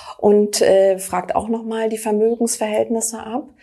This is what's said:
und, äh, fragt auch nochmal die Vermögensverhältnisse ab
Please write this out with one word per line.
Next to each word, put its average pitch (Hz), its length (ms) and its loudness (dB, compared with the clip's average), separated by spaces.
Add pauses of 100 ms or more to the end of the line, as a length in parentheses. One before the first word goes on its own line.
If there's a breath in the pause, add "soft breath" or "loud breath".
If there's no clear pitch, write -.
(180 loud breath)
und, 208 420 4
äh, 190 380 4
fragt 180 380 -4
auch 208 120 -2
nochmal 226 400 -4
die 220 100 -6
Vermögensverhältnisse 220 1200 -2
ab 233 220 -8 (180 loud breath)